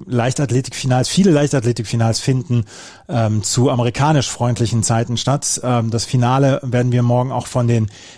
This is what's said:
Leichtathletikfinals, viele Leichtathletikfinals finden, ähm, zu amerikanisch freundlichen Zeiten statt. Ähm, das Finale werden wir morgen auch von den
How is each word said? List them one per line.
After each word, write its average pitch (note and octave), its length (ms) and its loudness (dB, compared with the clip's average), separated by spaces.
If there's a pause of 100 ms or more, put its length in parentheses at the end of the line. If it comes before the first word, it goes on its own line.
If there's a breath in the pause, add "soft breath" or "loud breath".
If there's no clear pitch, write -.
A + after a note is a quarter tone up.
Leichtathletikfinals, B2+ 1040 -2
viele G3 220 4
Leichtathletikfinals A#2+ 920 0
finden, B2 440 0 (440 loud breath)
ähm, G#2+ 340 0
zu B2 260 2
amerikanisch C3 600 0
freundlichen A#2+ 540 -2
Zeiten A#2 340 0
statt. - 460 -2
Ähm, A#2+ 280 0
das A2+ 140 -2
Finale C3 580 2
werden B2 280 0
wir B2 120 2
morgen B2 280 2
auch A#2+ 160 -6
von A#2+ 200 -2
den A2+ 220 2 (280 loud breath)